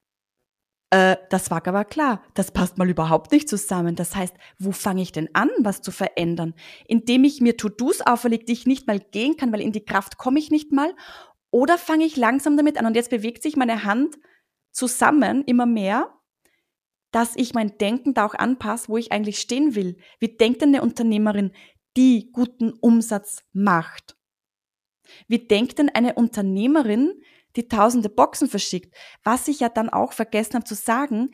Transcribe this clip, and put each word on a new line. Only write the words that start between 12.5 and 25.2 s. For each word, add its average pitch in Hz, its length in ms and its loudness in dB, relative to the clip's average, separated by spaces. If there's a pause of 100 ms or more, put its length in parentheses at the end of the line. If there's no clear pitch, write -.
damit 294 220 2
an? 226 80 0
Und 220 80 0
jetzt 233 160 -2
bewegt 233 320 -4
sich 302 120 -4
meine 226 280 0
Hand 226 340 -2 (580)
zusammen 247 720 2
immer 240 200 2
mehr, 226 540 -2 (920)
dass 233 260 -2
ich 240 160 -4
mein 214 240 -2
Denken 247 360 -2
da 214 120 0
auch 214 100 -4
anpasse, 233 540 -4
wo 220 80 -2
ich 233 140 -4
eigentlich 208 280 -4
stehen 269 340 0
will. 185 240 -4 (220)
Wie 226 160 -4
denkt 240 260 2
denn 285 140 6
eine - 60 0
Unternehmerin, 214 720 0 (420)
die 247 380 4
guten 240 480 -2
Umsatz 226 640 2 (100)
macht? 190 640 -2 (1080)